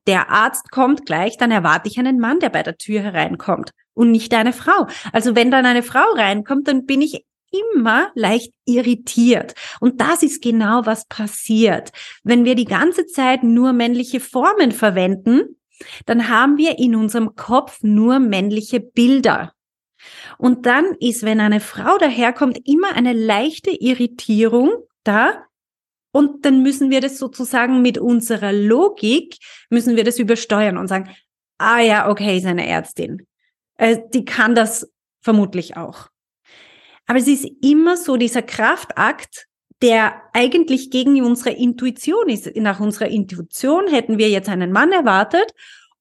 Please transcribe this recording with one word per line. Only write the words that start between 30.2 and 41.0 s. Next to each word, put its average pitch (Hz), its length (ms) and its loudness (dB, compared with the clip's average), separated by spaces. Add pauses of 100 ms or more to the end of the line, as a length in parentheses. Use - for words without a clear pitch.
und 185 120 -8
sagen, 190 220 -4 (480)
ah 233 220 2
ja, 214 280 2
okay, 208 280 -2
ist 185 100 -4
eine 175 200 -2
Ärztin. 170 600 -8 (500)
Äh, 226 220 2 (140)
die 254 120 -2
kann 233 300 0
das 220 360 0 (300)
vermutlich 196 560 -2
auch. - 320 -16 (1000)
Aber 240 120 0
es 247 100 2
ist 277 200 0 (140)
immer 311 340 4
so 302 200 -4
dieser 240 260 -2
Kraftakt, - 1040 -4 (340)
der 226 420 2 (100)
eigentlich 262 580 0
gegen 262 340 2